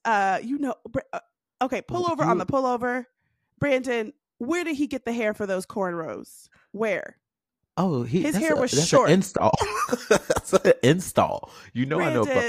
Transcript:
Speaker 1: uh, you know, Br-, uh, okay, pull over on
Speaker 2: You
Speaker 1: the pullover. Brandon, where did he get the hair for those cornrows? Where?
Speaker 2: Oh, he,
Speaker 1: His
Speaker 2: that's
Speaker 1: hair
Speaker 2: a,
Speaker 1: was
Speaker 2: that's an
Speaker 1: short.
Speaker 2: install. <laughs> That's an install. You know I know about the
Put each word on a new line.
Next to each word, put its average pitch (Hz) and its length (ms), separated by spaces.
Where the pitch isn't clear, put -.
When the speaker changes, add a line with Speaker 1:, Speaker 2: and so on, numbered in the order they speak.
Speaker 1:
uh, 196 360
you 262 180
know, 277 180
Br-, - 120
uh, - 60
okay, 262 200
pull 349 260
over 320 140
on 240 160
Speaker 2:
You - 60
Speaker 1:
the - 20
pullover. 247 600
Brandon, 254 540
where 320 240
did 330 140
he 277 100
get 254 180
the 233 80
hair 220 220
for 208 120
those 190 200
cornrows? 170 840
Where? 202 460
Speaker 2:
Oh, 160 280
he, 123 180
Speaker 1:
His 294 120
Speaker 2:
that's 208 120
Speaker 1:
hair 311 80
Speaker 2:
a, - 60
Speaker 1:
was - 100
Speaker 2:
that's 143 140
an 170 40
Speaker 1:
short. 202 120
Speaker 2:
install. - 400
<laughs> - 260
That's - 440
an 190 200
install. - 680
You 123 140
know 151 140
I - 140
know 117 80
about - 120
the - 140